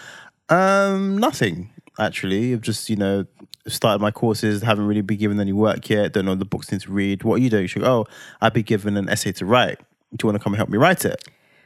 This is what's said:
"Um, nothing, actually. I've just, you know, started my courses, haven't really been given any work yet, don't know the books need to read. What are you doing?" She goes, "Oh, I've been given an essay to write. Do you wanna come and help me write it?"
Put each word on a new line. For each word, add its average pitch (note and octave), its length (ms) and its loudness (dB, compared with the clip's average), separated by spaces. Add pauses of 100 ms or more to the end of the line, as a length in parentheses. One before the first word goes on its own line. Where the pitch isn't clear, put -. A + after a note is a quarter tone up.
(500)
"Um, G3 680 2
nothing, G#2 540 -2 (280)
actually. G#2 540 -2
I've A2+ 80 -2
just, - 280 -6
you A2 60 0
know, G2 300 0 (420)
started G#2 340 2
my G#2+ 100 2
courses, G#2+ 500 0
haven't G#2 240 0
really G#2 160 2
been G2+ 160 -2
given G#2 220 0
any G2 140 0
work G#2 360 0
yet, G#2 240 2
don't G2 120 0
know F#2+ 100 0
the F#2+ 100 -4
books - 260 -6
need G2 100 -4
to F#2+ 100 -12
read. G2 320 -2
What A2 120 2
are A#2+ 80 4
you C3 60 2
doing?" G2+ 180 2
She - 120 -6
goes, F#2+ 80 0
"Oh, A#2+ 180 2 (360)
I've A2 120 2
been A2 100 0
given G2+ 340 0
an G2 120 -2
essay G#2 240 -2
to - 120 -6
write. A2+ 340 2 (360)
Do - 80 -6
you A2+ 40 2
wanna G#2 120 0
come G2+ 140 -2
and G2+ 40 -2
help G#2+ 120 0
me G2+ 80 2
write E3 280 4
it?" - 180 -2 (420)